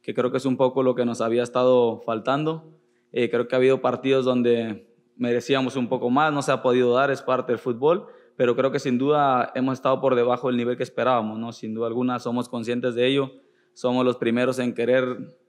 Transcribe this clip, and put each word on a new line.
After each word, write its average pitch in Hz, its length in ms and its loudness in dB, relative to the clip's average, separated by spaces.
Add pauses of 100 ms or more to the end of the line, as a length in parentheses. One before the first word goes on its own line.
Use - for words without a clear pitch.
que - 140 -10
creo 127 160 0
que 131 80 -2
es 131 80 -4
un 127 100 0
poco 127 260 2
lo 127 120 2
que 123 100 0
nos 117 160 -4
había 113 220 0
estado 120 580 2
faltando. 139 800 -4 (320)
Eh, 120 180 0
creo 120 160 0
que 127 80 -6
ha 131 40 2
habido 131 240 4
partidos 127 420 0
donde 120 680 0 (280)
merecíamos 123 580 -2
un 123 140 -2
poco 123 180 -2
más, 147 240 2
no 143 80 -2
se 143 100 -4
ha 123 120 0
podido 123 320 4
dar, 139 160 2
es 131 100 -2
parte 123 320 -2
del 113 60 -2
fútbol, 131 480 0 (320)
pero 120 180 2
creo 131 160 0
que 147 60 -2
sin 135 180 -2
duda 135 580 2
hemos 131 200 -2
estado 135 260 0
por 131 140 2
debajo 120 320 2
del 127 100 0
nivel 120 220 -2
que 123 40 -4
esperábamos, 117 560 0
¿no? 117 140 -10
Sin 110 220 -10
duda 117 140 -4
alguna 123 300 -2
somos 120 300 -4
conscientes 120 460 -4
de 120 120 2
ello, 135 260 0 (420)
somos 127 320 0
los 123 100 2
primeros 123 440 0
en 123 120 -2
querer 123 460 0 (300)